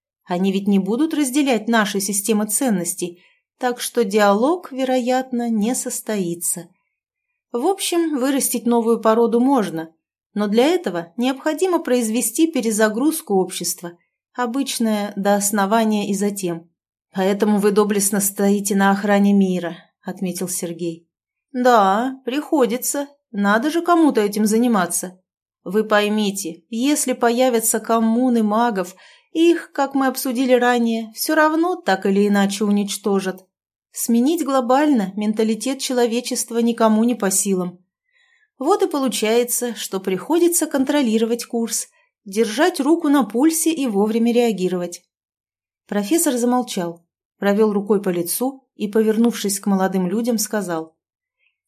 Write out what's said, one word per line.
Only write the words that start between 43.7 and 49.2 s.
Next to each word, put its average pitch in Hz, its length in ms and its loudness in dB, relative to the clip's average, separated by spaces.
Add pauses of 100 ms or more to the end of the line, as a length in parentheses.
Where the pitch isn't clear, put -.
и 277 160 -2
вовремя 220 460 2
реагировать". 185 680 0 (840)
Профессор 254 480 0
замолчал, 233 720 -2 (320)
провел 202 340 2
рукой 202 300 0
по 190 80 -2
лицу 180 640 -4
и, 208 120 -6
повернувшись 220 720 0